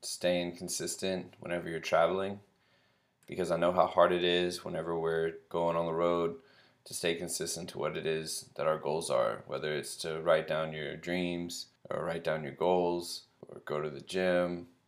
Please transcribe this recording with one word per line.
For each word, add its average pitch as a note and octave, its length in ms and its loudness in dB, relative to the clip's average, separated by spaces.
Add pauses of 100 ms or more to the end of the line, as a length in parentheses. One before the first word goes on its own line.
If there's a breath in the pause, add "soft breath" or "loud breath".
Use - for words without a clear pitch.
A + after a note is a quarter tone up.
staying F2 560 0
consistent F#2 800 -4
whenever E2+ 300 -4
you're E2 100 -4
traveling, F#2 640 2 (840 soft breath)
because F2 260 -2
I E2+ 40 2
know E2+ 160 4
how F2+ 160 6
hard F2+ 240 6
it F2 100 2
is F2 440 2
whenever E2 340 -4
we're E2 360 0 (120)
going E2+ 300 0
on E2+ 80 2
the E2 80 -2
road E2+ 420 2 (480 soft breath)
to - 100 -16
stay E2+ 220 0
consistent E2+ 540 -6
to - 80 -12
what D#2 180 -2
it D#2 100 -4
is D#2+ 500 -4
that D2+ 120 0
our D#2 100 2
goals D2+ 320 -2
are, A#1 380 2
whether D2 260 -4
it's C#2+ 260 -4
to D#2+ 200 -4
write D#2+ 260 4
down D#2+ 280 -2
your D2+ 240 -6
dreams F2 720 -2 (220)
or D2+ 140 -2
write E2 220 -4
down D#2 180 0
your C#2 80 -6
goals F2 680 2 (260)
or - 160 -16
go D2+ 160 -4
to D2+ 100 -2
the C#2 120 -10
gym F2+ 680 2 (200)